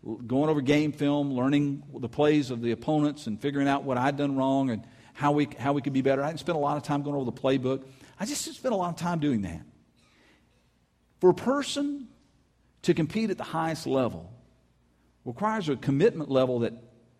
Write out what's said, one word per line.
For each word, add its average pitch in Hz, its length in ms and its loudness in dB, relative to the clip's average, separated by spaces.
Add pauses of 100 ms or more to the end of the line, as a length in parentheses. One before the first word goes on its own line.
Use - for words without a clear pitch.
l-, 110 100 -8
going 127 340 0
over 147 120 2
game 147 300 2
film, 143 400 0
learning 139 520 2 (120)
the 120 140 -6
plays 147 400 4
of 120 120 -4
the 120 100 0
opponents 147 560 0
and 107 120 -6
figuring 143 280 0
out 139 160 2
what 135 140 0
I'd 139 200 2
done 143 180 0
wrong 135 340 2
and 107 140 -4 (300)
how 147 180 2
we, 147 160 2 (100)
how 139 160 0
we 143 80 0
could 143 120 -4
be 135 80 2
better. 135 200 2
I 143 60 -2
didn't 160 140 -6
spend 170 160 -2
a - 20 -2
lot 147 180 0
of 139 60 -6
time 143 200 -2
going 143 120 -4
over 135 100 -2
the 117 60 -4
playbook. 135 540 0 (340)
I 185 60 -6
just 285 180 -6
didn't 320 140 -12
spend 254 160 -2
a - 40 0
lot 175 120 0
of 170 80 -8
time 170 220 -2
doing 139 240 0
that. 82 180 -8 (1600)
For 180 100 8
a 175 40 6
person 285 760 -2 (760)
to 180 100 4
compete 185 360 0
at 185 80 -4
the - 60 -8
highest 160 440 -4
level 107 440 -2 (920)
requires 202 420 -4
a 143 80 0
commitment 147 540 2
level 131 300 2
that - 140 0 (460)